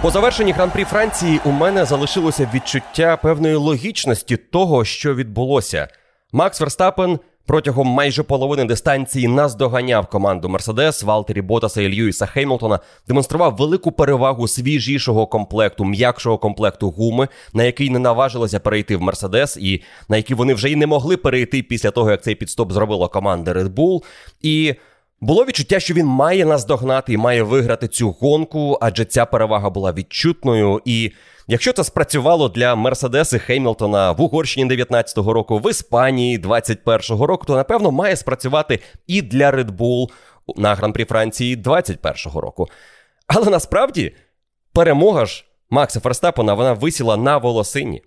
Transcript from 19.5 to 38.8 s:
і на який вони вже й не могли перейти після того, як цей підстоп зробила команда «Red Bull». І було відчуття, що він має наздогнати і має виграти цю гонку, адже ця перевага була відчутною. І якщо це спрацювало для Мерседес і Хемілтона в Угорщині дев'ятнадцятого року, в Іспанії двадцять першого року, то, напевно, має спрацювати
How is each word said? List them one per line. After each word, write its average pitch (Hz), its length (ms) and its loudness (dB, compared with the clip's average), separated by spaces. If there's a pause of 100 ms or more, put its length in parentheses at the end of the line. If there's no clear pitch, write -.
і 95 220 -2 (260)
на 107 80 2
який 113 180 -2
вони 123 180 2
вже 117 160 0
й 151 60 0
не 147 120 2
могли 151 300 2
перейти 127 460 0
після 113 280 -2
того, 110 200 2
як 98 120 0
цей 107 120 -2
підстоп 101 360 -4
зробила 101 360 0
команда 90 460 -2
«Red 92 160 0
Bull». 160 340 0 (380)
І 156 340 0 (460)
було 165 240 4
відчуття, 196 340 -2
що 175 140 -4
він 160 120 2
має 156 400 2
наздогнати 131 680 0
і 101 40 2
має 117 260 2
виграти 117 440 0
цю 110 240 -2
гонку, 147 720 0
адже 113 240 -2
ця 117 200 0
перевага 107 440 0
була 95 240 -2
відчутною. 107 920 0
І 113 260 0 (360)
якщо 247 260 0
це 202 100 0
спрацювало 147 640 0
для 120 260 0
Мерседес 127 580 0
і 113 60 0
Хемілтона 107 720 0
в 82 100 0
Угорщині 143 480 0
дев'ятнадцятого 117 640 0
року, 110 260 0
в 131 120 0
Іспанії 123 640 0
двадцять 107 460 -2
першого 113 440 0
року, 180 180 -2
то, 143 100 0
напевно, 202 360 2
має 180 240 0
спрацювати 131 640 -2 (280)